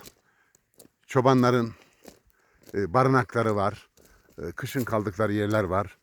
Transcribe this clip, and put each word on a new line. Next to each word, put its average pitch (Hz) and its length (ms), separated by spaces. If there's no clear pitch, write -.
çobanların, 123 640
e, 95 200
barınakları 120 600
var. 104 340
E, 82 100
kışın 131 320
kaldıkları 107 500
yerler 104 300
var. 95 400